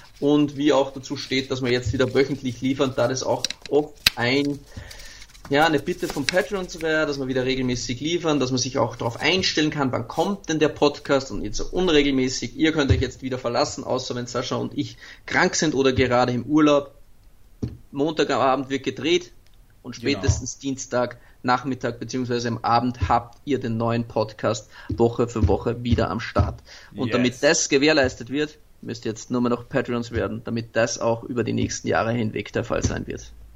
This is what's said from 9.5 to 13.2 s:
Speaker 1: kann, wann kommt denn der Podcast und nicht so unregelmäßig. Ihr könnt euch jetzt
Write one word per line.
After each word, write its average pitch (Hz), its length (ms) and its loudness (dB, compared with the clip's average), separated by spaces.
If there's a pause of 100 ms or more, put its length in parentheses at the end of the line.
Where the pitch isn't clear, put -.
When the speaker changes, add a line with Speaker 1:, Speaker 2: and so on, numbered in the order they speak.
Speaker 1:
kann, 143 200 0
wann 120 160 -4
kommt 190 440 -2
denn 156 100 0
der 151 80 6
Podcast 143 640 0
und 101 80 -6
nicht 104 160 -6
so - 160 -4
unregelmäßig. 139 840 2
Ihr 156 160 2
könnt 135 200 2
euch 120 80 4
jetzt 123 220 -4